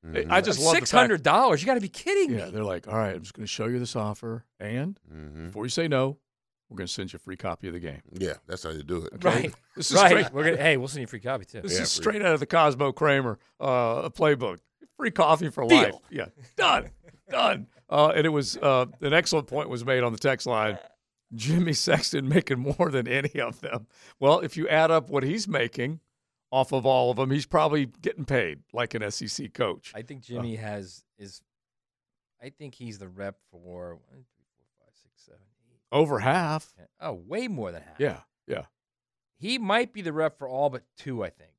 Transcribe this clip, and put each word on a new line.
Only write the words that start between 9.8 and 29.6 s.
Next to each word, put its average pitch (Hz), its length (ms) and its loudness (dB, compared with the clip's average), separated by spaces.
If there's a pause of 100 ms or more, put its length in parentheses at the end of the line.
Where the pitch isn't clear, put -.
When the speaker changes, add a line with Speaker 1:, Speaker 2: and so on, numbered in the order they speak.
Speaker 2:
is 156 60 6
Speaker 3:
Right. 196 120 10
Speaker 2:
straight 135 240 4
Speaker 3:
We're 147 120 -2
gonna, 170 120 2
hey, 147 200 4
we'll 127 100 -4
send 139 140 -8
you 117 40 -6
a - 20 -20
free 120 120 -12
copy, 120 260 -8
too. - 160 -14
Speaker 2:
This - 140 -4
Speaker 1:
Yeah, 90 80 2
Speaker 2:
is - 120 0
Speaker 1:
free. 82 80 -4
Speaker 2:
straight 214 200 0
out 170 100 4
of 147 60 2
the 135 80 -2
Cosmo 143 440 4
Kramer, 135 460 2 (220)
uh, 123 500 0
playbook. 127 500 2 (360)
Free 233 160 -4
coffee 160 400 4
for 120 160 -2
Speaker 3:
Deal. 311 120 8
Speaker 2:
life. 101 140 2 (160)
Yeah. - 160 -6 (300)
Done. - 340 2 (200)
<laughs> - 200 -20
Done. 254 380 0 (200)
Uh, 147 280 6
and 160 100 2
it 160 40 2
was, 147 280 -2
uh, 131 300 4 (140)
an 143 120 0
excellent 160 340 2
point 143 220 -4
was 120 160 -8
made 127 160 2
on 120 100 0
the 107 60 -6
text 131 300 -2
line. 107 320 0 (560)
Jimmy 156 380 0
Sexton 143 540 0
making 143 320 2
more 147 300 -2
than 127 180 -2
any 139 320 -2
of 117 220 -6
them. 117 240 -8 (340)
Well, 139 200 6
if - 180 -6
you 175 100 -4
add 160 240 4
up 160 180 2
what 139 140 0
he's 196 240 -4
making 131 520 -2 (520)
off 131 220 2
of 131 120 0
all 127 260 4
of 107 60 -2
them, 131 140 0
he's 143 140 0
probably 151 400 2 (160)
getting 165 240 -6
paid 90 340 -2 (140)
like 117 220 -4
an 110 80 -4
S 104 180 -6
E 110 60 -10
C - 220 -10
coach. - 440 -4